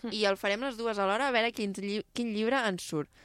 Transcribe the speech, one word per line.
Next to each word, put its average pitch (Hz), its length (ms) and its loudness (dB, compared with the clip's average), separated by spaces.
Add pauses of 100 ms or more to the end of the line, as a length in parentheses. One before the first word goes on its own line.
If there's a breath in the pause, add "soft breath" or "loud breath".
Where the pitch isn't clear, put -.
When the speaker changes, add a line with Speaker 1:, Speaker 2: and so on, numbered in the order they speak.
Speaker 1:
Mm. 226 80 -4
Speaker 2:
i 214 160 2
el 196 80 4
farem 202 240 0
les 262 160 -4
dues 220 240 -2
alhora 208 280 2
a 262 40 0
veure 233 240 4
quins 202 240 -4
lli-, 202 320 -4
quin 233 240 -2
llibre 233 320 2
ens 185 160 -2
surt. 151 240 -4 (160 soft breath)